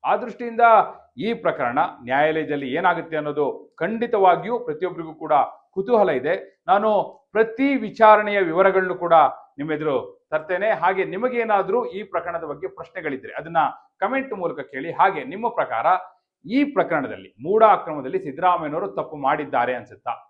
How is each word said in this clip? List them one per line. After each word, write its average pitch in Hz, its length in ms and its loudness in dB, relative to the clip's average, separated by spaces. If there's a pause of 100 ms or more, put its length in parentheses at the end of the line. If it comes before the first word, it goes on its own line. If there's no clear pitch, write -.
ಆ - 20 2 (120)
ದೃಷ್ಟಿಯಿಂದ 233 400 -2 (600)
ಈ 226 40 0 (140)
ಪ್ರಕರಣ 139 360 0 (280)
ನ್ಯಾಯಾಲಯದಲ್ಲಿ 143 600 0 (120)
ಏನಾಗುತ್ತೆ 165 400 -2
ಅನ್ನೋದು 147 260 -2 (360)
ಖಂಡಿತವಾಗಿಯೂ 202 760 2 (100)
ಪ್ರತಿಯೊಬ್ಬರಿಗೂ 160 560 -6
ಕೂಡ 151 120 0 (420)
ಕುತೂಹಲ 196 340 2 (100)
ಇದೆ. 151 160 0 (340)
ನಾನು 214 200 4 (460)
ಪ್ರತಿ 226 340 2 (160)
ವಿಚಾರಣೆಯ 208 540 6 (100)
ವಿವರಗಳನ್ನು 185 460 2 (100)
ಕೂಡ 165 100 4 (440)
ನಿಮ್ಮೆದುರು 151 360 -2 (380)
ತರ್ತೇನೆ. 180 360 -2 (120)
ಹಾಗೆ 185 220 2 (100)
ನಿಮಗೇನಾದ್ರೂ 214 680 -2 (180)
ಈ - 20 -8 (140)
ಪ್ರಕರಣದ 170 380 -6
ಬಗ್ಗೆ 147 160 -10 (100)
ಪ್ರಶ್ನೆಗಳಿದ್ರೆ 156 600 -10
ಅದನ್ನ 165 240 0 (400)
ಕಾಮೆಂಟ್ 262 280 -4 (100)
ಮೂಲಕ - 180 -6 (140)
ಕೇಳಿ. 139 160 -8 (100)
ಹಾಗೆ 175 220 2 (120)
ನಿಮ್ಮ 226 140 -6 (100)
ಪ್ರಕಾರ 120 280 -2 (600)
ಈ 226 140 -2 (160)
ಪ್ರಕರಣದಲ್ಲಿ 123 540 -2 (160)
ಮೂಡ 214 160 2 (140)
ಅಕ್ರಮದಲ್ಲಿ 170 520 -8
ಸಿದ್ದರಾಮಯ್ಯನವರು 165 600 -2 (100)
ತಪ್ಪು 156 180 -8 (100)
ಮಾಡಿದ್ದಾರೆ 127 540 0
ಅನ್ಸುತ್ತಾ 110 340 -12 (160)